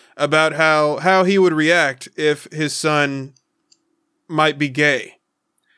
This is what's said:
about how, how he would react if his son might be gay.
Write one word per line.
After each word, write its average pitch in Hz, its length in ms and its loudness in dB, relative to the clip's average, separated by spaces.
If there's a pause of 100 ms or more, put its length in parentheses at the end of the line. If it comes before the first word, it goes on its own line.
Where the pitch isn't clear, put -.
(180)
about 156 360 0
how, 151 440 0
how 185 260 2
he 196 140 2
would 180 160 4
react 156 600 0
if 151 360 -2
his 156 220 -4
son 139 600 -2 (920)
might 156 300 -2
be 147 120 -2
gay. 139 480 -2 (600)